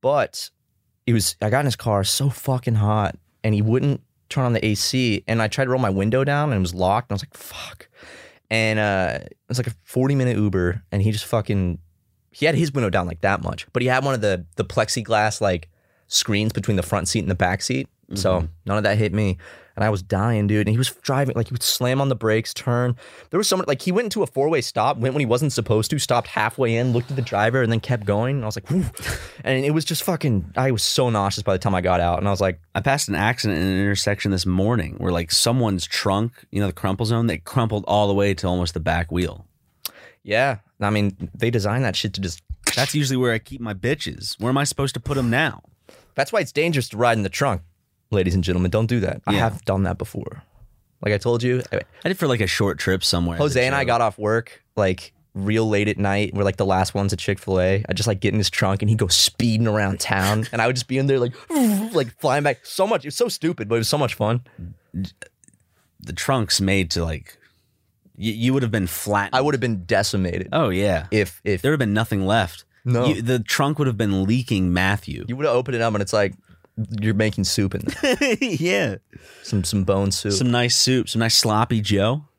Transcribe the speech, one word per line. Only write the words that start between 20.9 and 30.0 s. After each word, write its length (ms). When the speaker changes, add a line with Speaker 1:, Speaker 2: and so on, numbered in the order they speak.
Speaker 1:
driving, 360
like, 100
he 60
would 100
slam 380
on 80
the 60
brakes, 380
turn. 440
There 80
was 100
someone, 220
like, 120
he 120
went 140
into 140
a 60
four-way 320
stop, 380
went 160
when 80
he 40
wasn't 280
supposed 380
to, 60
stopped 300
halfway 480
in, 160
looked 180
at 60
the 60
driver, 420
and 80
then 80
kept 240
going. 320
And 80
I 40
was 100
like, 120
"Whew." 140
Speaker 2:
<laughs> 300
Speaker 1:
And 180
it 80
was 140
just 180